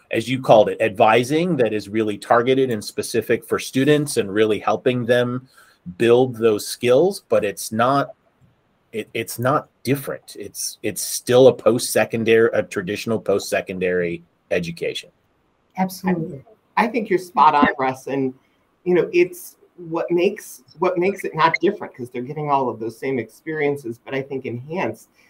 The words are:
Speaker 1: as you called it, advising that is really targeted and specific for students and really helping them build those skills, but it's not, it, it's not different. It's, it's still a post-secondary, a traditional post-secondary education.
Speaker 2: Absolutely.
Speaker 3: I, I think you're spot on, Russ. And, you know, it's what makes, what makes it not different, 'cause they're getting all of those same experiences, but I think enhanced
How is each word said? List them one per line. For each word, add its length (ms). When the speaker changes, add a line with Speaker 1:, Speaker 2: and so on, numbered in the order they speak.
Speaker 1:
as 180
you 140
called 260
it, 120
advising 800
that 140
is 160
really 300
targeted 520
and 140
specific 600
for 160
students 560
and 180
really 240
helping 480
them 420
build 360
those 320
skills, 640
but 160
it's 260
not, 420
it, 220
it's 240
not 300
different. 520
It's, 460
it's 180
still 460
a 80
post-secondary, 1000
a 120
traditional 560
post-secondary 1040
education. 600
Speaker 2:
Absolutely. 680
Speaker 3:
I, 100
I 20
think 200
you're 120
spot 340
on, 140
Russ. 300
And, 260
you 120
know, 180
it's 440
what 340
makes, 520
what 180
makes 280
it 100
not 260
different, 340
'cause 140
they're 140
getting 280
all 200
of 100
those 180
same 200
experiences, 840
but 120
I 80
think 240
enhanced 640